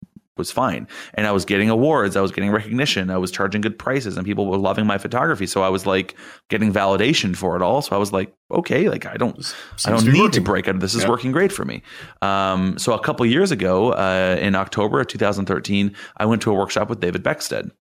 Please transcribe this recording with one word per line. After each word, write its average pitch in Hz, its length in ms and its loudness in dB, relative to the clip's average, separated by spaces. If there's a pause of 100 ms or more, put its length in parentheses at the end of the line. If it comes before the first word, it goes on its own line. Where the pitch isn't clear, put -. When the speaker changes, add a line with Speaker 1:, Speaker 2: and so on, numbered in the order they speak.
(360)
Speaker 1:
was - 160 -6
fine. 98 360 -2 (280)
And 107 100 0
I 104 60 0
was 95 140 2
getting 101 220 2
awards. 113 480 2
I 95 60 4
was 98 100 0
getting 101 200 -2
recognition. 107 580 0
I 92 80 -2
was 92 140 -2
charging 98 280 -2
good 104 200 -4
prices, 117 380 -2
and 92 60 -4
people 101 220 -2
were 98 120 0
loving 98 280 0
my 101 140 0
photography. 123 480 -2
So 98 160 0
I 95 60 2
was, 95 180 0
like, 95 280 0 (320)
getting 107 240 2
validation 98 640 2
for 90 200 -2
it 90 80 0
all. 117 180 2
So 98 140 -4
I - 20 2
was 98 160 0
like, 95 180 -2 (200)
"Okay, 175 360 0
like, - 200 -4
I - 100 -10
don't, 117 220 -4
Speaker 2:
S-, - 160 -10 (180)
Speaker 1:
I - 40 -14
Speaker 2:
seems 107 260 2
Speaker 1:
don't - 20 4
Speaker 2:
to 123 60 6
be - 0 -
Speaker 1:
need 190 220 6
to 110 80 2
Speaker 2:
working. - 20 -2
Speaker 1:
break 92 240 0
out 95 80 0
of 92 60 -2
this. 98 100 -2
This 117 80 0
is - 60 0
Speaker 2:
Yeah. 104 40 2
Speaker 1:
working 120 220 0
great 180 200 2
for - 140 -6
me." 60 160 -8 (400)
Um, 95 560 0
so - 160 0
a 107 60 0
couple 135 260 0
of 113 60 4
years 185 180 2
ago, 95 440 2
uh, 92 460 2
in 101 140 0
October 104 480 0
of 123 60 -2
two - 100 -12
thousand 98 300 0
thirteen, 101 480 -2 (220)
I 107 100 0
went 110 160 2
to 113 80 2
a - 20 2
workshop 98 340 0
with 110 120 -6
David 87 240 -2
Beckstead. - 480 -4 (280)